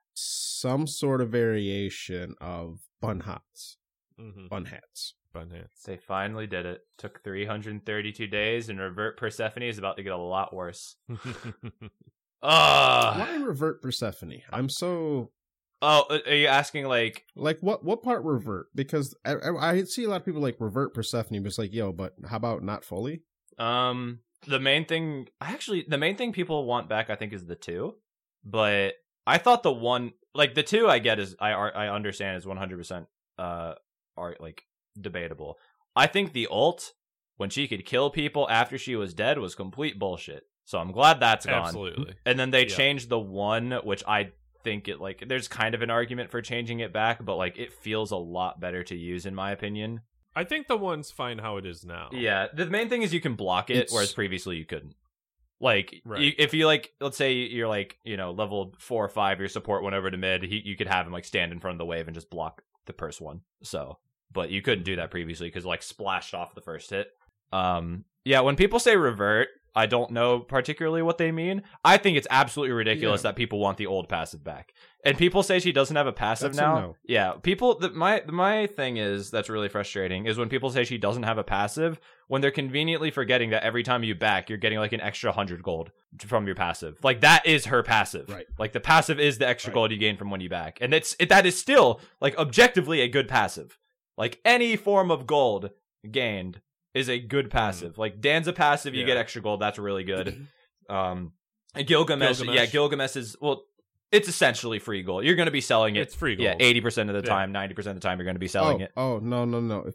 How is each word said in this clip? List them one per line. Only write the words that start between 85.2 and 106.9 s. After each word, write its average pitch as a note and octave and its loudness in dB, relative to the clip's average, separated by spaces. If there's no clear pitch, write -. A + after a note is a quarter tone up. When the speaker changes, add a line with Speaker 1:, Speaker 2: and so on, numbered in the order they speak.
Speaker 3:
hundred F2+ -4
gold E2 -4
from G#2+ 0
your F#2+ -2
passive. E2+ -4
Like, B2+ 2
that D#3 10
is D#3 4
her B2 4
passive. G#2+ 0
Speaker 1:
Right. - -12
Speaker 3:
Like, G#2+ -4
the B2 -2
passive D#3+ 4
is C#3+ 4
the B2+ 2
extra - -2
Speaker 1:
Right. - -2
Speaker 3:
gold A2 4
you G#2+ -4
gain G#2+ 2
from G2+ -8
when F#2+ -6
you F2+ -8
back. E2+ -8
And B2+ 0
it's, - 0
it, E3+ 4
that F#3 10
is F3+ 2
still, G#3 6
like, C#3 2
objectively D#3+ 4
a B2 4
good B2 2
passive. G2+ 0
Like, A#2 -4
any A#3+ 6
form G3 4
of C3+ 0
gold A2+ 2
gained G#2 -2
is C3 0
a B2 0
good B2 -2
Speaker 2:
Mm-hmm. A2 -12
Speaker 3:
passive. F2 -2
Like, A2 -4
Danza D#3 2
passive, C#3+ 2
you B2+ -2
Speaker 2:
Yeah. B2 -2
Speaker 3:
get B2+ 4
extra A#2 -4
gold. G#2 -2
That's G#2 -2
really G2 -4
good. F#2+ -6
Speaker 1:
<clears throat> - -20
Speaker 3:
Um, F#2 -2
and C#3 -4
Gilgamesh, D3 4
Speaker 2:
Gilgamesh. B2 0
Speaker 3:
yeah, A#2 6
Gilgamesh C#3+ 0
is, A#2 -10
well, C#3+ -2
it's G#3 8
essentially A#2+ 2
free G2 -6
gold. F#2+ -2
You're E3 6
gonna E3 2
be C#3+ 0
selling A2 4
it. G#2 2
Speaker 2:
It's - -8
free B2+ -2
Speaker 3:
Yeah, G2 2
Speaker 2:
gold. G2 0
Speaker 3:
eighty A#2+ 8
percent A2+ 0